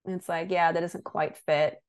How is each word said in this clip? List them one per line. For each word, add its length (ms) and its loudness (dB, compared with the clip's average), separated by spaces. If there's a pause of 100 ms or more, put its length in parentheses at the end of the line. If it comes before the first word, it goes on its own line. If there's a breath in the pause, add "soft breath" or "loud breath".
And 100 -6
it's 140 -10
like, 200 -4
yeah, 220 4
that 80 0
doesn't 240 -4
quite 340 -4
fit, 520 0